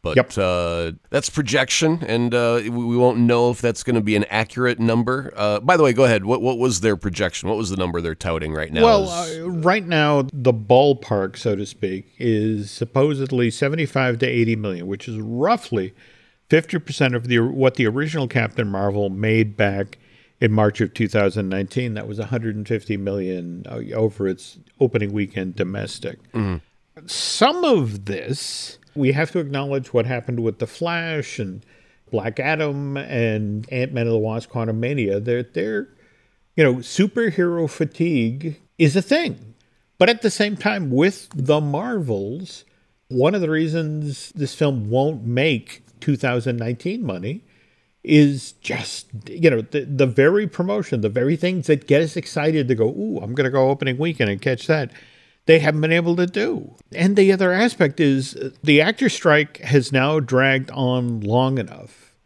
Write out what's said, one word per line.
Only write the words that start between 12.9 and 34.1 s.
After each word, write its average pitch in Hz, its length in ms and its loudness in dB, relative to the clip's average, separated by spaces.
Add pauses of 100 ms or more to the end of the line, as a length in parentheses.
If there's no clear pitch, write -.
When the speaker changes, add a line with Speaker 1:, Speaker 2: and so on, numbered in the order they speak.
Speaker 2:
seventy-five 135 680 -2
to 127 80 0
eighty 117 300 4
million, 95 320 -6
which 101 200 -8
is 110 120 -8
roughly 117 760 -2 (560)
fifty 160 280 4
percent 135 360 0
of 120 140 -4
the, 120 100 4
what 131 380 2
the 120 100 2
original 143 420 -2
Captain 113 400 -2
Marvel 101 400 -2
made 107 480 0
back 98 400 -2 (420)
in 110 140 2
March 107 300 2
of 104 100 -2
two 110 160 -2
thousand 101 400 0
nineteen. 98 460 -4
That 107 120 -8
was 107 120 -8
a 107 80 -6
hundred 113 300 -4
and 104 120 -8
fifty 107 300 -4
million, 92 680 -6
uh, 117 140 -10 (140)
over 107 340 0
its - 300 -8 (220)
opening 110 320 0
weekend 95 440 -4
domestic. - 640 -6 (140)
Speaker 1:
Mm-hmm. 98 240 -2 (500)
Speaker 2:
Some 359 580 0
of 120 420 0
this, - 720 -8 (200)
we 139 160 2
have 156 180 0
to - 80 -4
acknowledge 139 560 -4
what 117 100 4
happened 123 360 -4
with 113 180 -2
The 117 80 -4
Flash 165 720 -6
and 101 260 -8 (460)
Black 107 300 -4
Adam 143 560 -2
and 110 760 -2
Ant-Man 127 360 -2
and 113 60 2